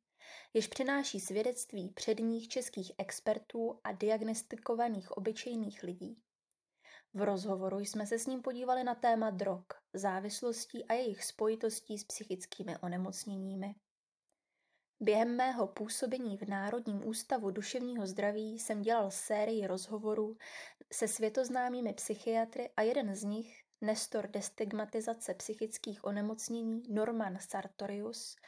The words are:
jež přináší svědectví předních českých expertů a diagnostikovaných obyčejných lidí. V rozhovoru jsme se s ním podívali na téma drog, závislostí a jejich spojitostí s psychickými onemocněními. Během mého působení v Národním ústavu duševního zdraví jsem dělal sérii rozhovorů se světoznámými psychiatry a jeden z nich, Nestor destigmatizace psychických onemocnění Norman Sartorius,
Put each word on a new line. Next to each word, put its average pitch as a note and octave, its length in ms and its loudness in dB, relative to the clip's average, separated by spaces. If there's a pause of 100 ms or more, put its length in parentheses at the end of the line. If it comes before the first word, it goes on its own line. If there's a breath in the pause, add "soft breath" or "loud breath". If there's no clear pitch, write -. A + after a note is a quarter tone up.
(540 loud breath)
jež A3 120 6
přináší C4+ 540 0
svědectví G#3 720 0
předních A3+ 580 0
českých G3+ 500 -4
expertů A3 840 0
a G#3+ 80 -2
diagnostikovaných A3 1160 0
obyčejných A3 720 -2
lidí. F3+ 400 -8 (920 loud breath)
V G3 80 0
rozhovoru G3 560 2
jsme G3+ 280 -2
se A#3 120 2
s A3+ 80 0
ním B3+ 160 -2
podívali B3+ 420 2
na A#3+ 100 2
téma A3+ 360 4
drog, F#3+ 340 0 (300)
závislostí G3+ 880 -2
a A#3 100 2
jejich A#3+ 300 0
spojitostí A3 760 0
s G#3 60 -8
psychickými - 760 -6
onemocněními. F#3+ 960 -4 (1300)
Během A#3 360 6
mého B3 300 2
působení A#3 680 -2
v G3+ 120 -6
Národním G#3 600 -2
ústavu A3 420 0
duševního A#3 560 -2
zdraví G#3+ 520 0
jsem G#3 240 -2
dělal A3 280 4
sérii G#3+ 560 2
rozhovorů G#3+ 680 0 (560 loud breath)
se A3 160 2
světoznámými B3 840 2
psychiatry A3+ 840 0
a G#3+ 60 4
jeden A3+ 320 4
z G#3 80 -4
nich, G#3+ 400 -4 (180)
Nestor G#3+ 480 0
destigmatizace G#3+ 1080 -2
psychických A3 680 -4
onemocnění A3+ 840 0
Norman G#3+ 520 2
Sartorius, G3+ 960 -6 (120)